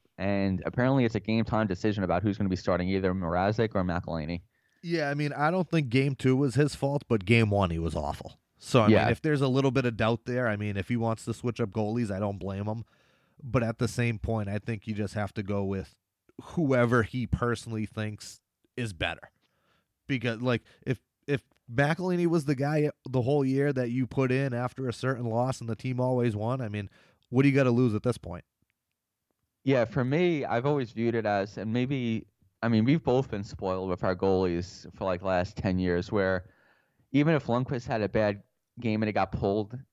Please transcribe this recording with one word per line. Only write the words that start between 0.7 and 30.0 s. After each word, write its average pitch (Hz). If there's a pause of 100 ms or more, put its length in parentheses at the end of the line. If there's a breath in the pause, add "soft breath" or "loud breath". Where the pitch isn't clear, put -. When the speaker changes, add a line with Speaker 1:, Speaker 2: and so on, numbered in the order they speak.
Speaker 1:
it's 113
a 101
game 110
time 110
decision 98
about 87
who's 101
gonna 101
be 92
starting, 90
either 95
Mrazek 95
or 95
McElhinney. 85 (380)
Speaker 2:
Yeah, 165
I 143
mean, 147
I 143
don't 180
think 156
game 135
two 131
was 135
his 147
fault, 143
but 107
game 113
one, 101
he 82
was 82
awful. 73 (200)
So, -
I 107
mean, 110
Speaker 1:
Yeah. 92
Speaker 2:
if 117
there's 151
a 139
little 135
bit 127
of 117
doubt 113
there, 123
I 107
mean, 104
if 98
he 123
wants 113
to 117
switch 120
up 110
goalies, 110
I 95
don't 101
blame 98
him. 110 (580)
But 123
at 117
the 120
same 117
point, 110
I 101
think 107
you 110
just 101
have 104
to 110
go 101
with 95 (480)
whoever 123
he 117
personally 113
thinks - (360)
is 113
better. 85 (760)
Because, 117
like, 123 (240 soft breath)
if, 127 (260)
if 143 (300)
McElhinney 175
was 165
the 147
guy 147 (180)
the 127
whole 143
year 139
that 123
you 127
put 131
in 135
after 123
a 117
certain 123
loss 120
and 117
the 113
team 127
always 123
won, 117
I 117
mean, 104 (400 soft breath)
what 123
do 143
you 139
gotta 135
lose 120
at 107
this 123
point? 87 (1200)
Speaker 1:
Yeah, 131
for 120